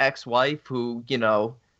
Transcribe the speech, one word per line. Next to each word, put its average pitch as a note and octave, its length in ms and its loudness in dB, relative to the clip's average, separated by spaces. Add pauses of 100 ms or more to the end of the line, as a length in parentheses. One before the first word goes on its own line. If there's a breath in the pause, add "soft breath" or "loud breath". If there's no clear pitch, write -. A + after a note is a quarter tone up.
ex-wife, C3+ 680 0
who, A#2+ 420 -6
you C3 100 -2
know, A2 380 2 (240)